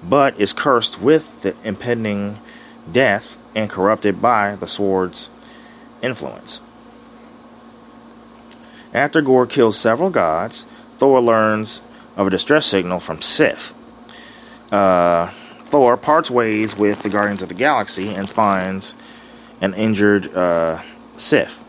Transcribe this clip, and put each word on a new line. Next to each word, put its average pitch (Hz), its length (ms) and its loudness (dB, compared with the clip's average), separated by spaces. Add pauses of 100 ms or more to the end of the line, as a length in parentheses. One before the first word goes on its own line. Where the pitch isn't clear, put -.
but 135 360 4
is 101 140 2
cursed 120 480 0
with 151 400 0
the 95 220 -2
impending 104 720 -4 (540)
death 110 480 0 (160)
and 107 160 -4
corrupted 98 500 0
by 104 340 2
the - 120 -10
sword's 95 640 -4 (680)
influence. 71 580 -10 (2250)
After 143 280 0
Gorr 131 240 4
kills 113 320 2
several 131 320 0
gods, 95 580 -2 (300)
Thor 135 240 6
learns 110 580 2 (380)
of 98 100 0
a - 20 0
distress 143 360 2
signal 90 340 -2
from - 220 -10
Sif. - 520 -2 (960)
Uh, 87 600 2 (360)
Thor 123 280 4
parts 160 340 0
ways 110 460 0
with 104 280 0
the 104 60 -2
Guardians 101 320 -2
of 92 60 -8
the 87 80 -12
Galaxy 107 540 -2
and 98 200 -8
finds 98 680 -2 (640)
an 95 140 -2
injured, 104 600 0
uh, 85 480 -2 (320)
Sif. - 540 -2